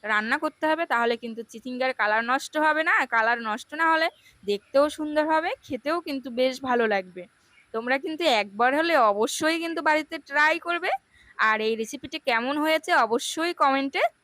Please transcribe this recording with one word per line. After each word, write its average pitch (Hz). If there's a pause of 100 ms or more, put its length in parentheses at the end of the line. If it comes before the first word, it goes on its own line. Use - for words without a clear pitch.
রান্না 214
করতে 311
হবে, 311 (100)
তাহলে 233 (100)
কিন্তু 226 (100)
চিচিঙ্গার 254
কালার 214
নষ্ট - (120)
হবে 311
না। 370
আর 269
কালার 233 (100)
নষ্ট 220 (120)
না 330
হলে 320 (360)
দেখতেও 202 (120)
সুন্দর 302 (100)
হবে, 330 (140)
খেতেও 294 (100)
কিন্তু 269 (120)
বেশ 262 (140)
ভালো 240
লাগবে। 185 (500)
তোমরা 240
কিন্তু 320 (180)
একবার 208
হলে 330 (180)
অবশ্যই 302
কিন্তু 330
বাড়িতে 311 (140)
ট্রাই 294 (120)
করবে। 349 (580)
আর 220 (100)
এই 226
রেসিপিটি 277 (120)
কেমন 240
হয়েছে 320 (140)
অবশ্যই 320
কমেন্টে 269 (220)